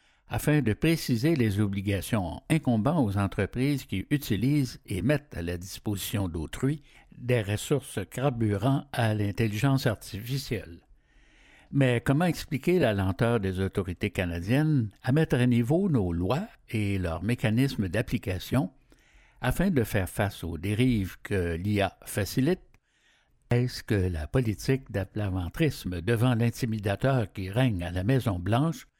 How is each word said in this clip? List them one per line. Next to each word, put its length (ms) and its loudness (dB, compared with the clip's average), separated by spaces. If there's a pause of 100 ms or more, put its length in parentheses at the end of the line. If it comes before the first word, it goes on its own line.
(280)
afin 320 2
de 140 2
préciser 600 2
les 260 4
obligations 920 -2
incombant 520 2
aux 140 0
entreprises 680 0
qui 240 -4
utilisent 760 0
et 160 -4
mettent 340 -4
à 60 -8
la 160 -6
disposition 720 -6
d'autrui 540 -4 (340)
des 240 0
ressources 600 -4 (100)
carburant 800 0
à 220 0
l'intelligence 720 0
artificielle. 920 -6 (920)
Mais 320 4
comment 220 2
expliquer 520 0
la 140 4
lenteur 480 2
des 200 -2
autorités 500 -2
canadiennes 800 0 (120)
à 100 0
mettre 240 4
à 100 4
niveau 420 2
nos 240 2
lois 340 0 (220)
et 300 -2
leurs 240 -4
mécanismes 640 0
d'application 800 -2 (720)
afin 300 2
de 140 2
faire 260 -2
face 340 -2
aux 140 -6
dérives 640 0
que 320 -2
l'I 260 0
A 240 0
facilite ? 560 0 (920)
Est-ce 340 0
que 100 0
la 320 0
politique 640 -2
d'aplaventrisme 1080 -4
devant 340 2
l'intimidateur 960 0
qui 200 -8
règne 340 2
à 80 -4
la 100 -2
Maison-Blanche 880 0 (120)